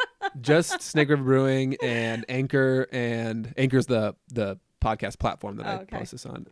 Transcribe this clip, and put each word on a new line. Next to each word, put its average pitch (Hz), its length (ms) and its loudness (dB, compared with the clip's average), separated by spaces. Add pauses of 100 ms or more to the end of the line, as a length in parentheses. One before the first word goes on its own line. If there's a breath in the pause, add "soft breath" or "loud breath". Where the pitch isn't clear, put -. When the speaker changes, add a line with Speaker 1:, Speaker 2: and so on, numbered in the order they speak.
(100)
Speaker 1:
<laughs> 392 300 -8
Speaker 2:
Just 160 400 2
Snake 147 280 0
River 143 140 2
Brewing 131 600 2
and 117 460 -2
Anchor, 131 640 2
and 113 640 -2
Anchor's 131 300 4
the, 110 280 0 (140)
the 101 300 -4 (240)
podcast 107 360 -2
platform 104 380 -4
that 110 100 -10
Speaker 1:
Oh, 202 40 -6
Speaker 2:
I 190 120 -6
Speaker 1:
okay. 196 160 -12
Speaker 2:
post - 140 -10
this 123 140 -16
on. - 260 -12